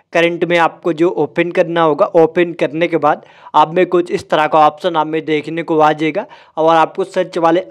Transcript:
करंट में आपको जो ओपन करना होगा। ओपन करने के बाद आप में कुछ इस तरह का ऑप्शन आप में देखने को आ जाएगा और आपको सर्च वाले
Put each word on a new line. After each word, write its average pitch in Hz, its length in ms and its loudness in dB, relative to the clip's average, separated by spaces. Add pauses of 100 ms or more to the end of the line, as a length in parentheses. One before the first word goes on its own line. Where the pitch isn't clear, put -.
(120)
करंट 170 320 0
में 170 140 0
आपको 165 340 -2
जो 160 240 0
ओपन 165 340 -2
करना 170 320 0
होगा। 160 240 2 (100)
ओपन 170 440 2
करने 160 280 -2
के 165 100 -2
बाद 151 260 -2 (300)
आप 156 200 2
में 180 120 2
कुछ 175 240 -2
इस 196 200 -8
तरह 156 160 2
का 151 120 0
ऑप्शन 156 380 0
आप 151 100 -2
में 156 180 -6
देखने 151 380 -4
को 160 180 -2
आ 151 140 4
जाएगा 156 320 -4 (300)
और 220 200 2
आपको 214 300 0
सर्च 180 320 -6
वाले 170 320 2